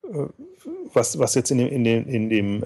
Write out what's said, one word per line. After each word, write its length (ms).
äh, 220
was, 240
was 180
jetzt 160
in 80
dem, 100
in 140
dem, 240
in 220
dem, 360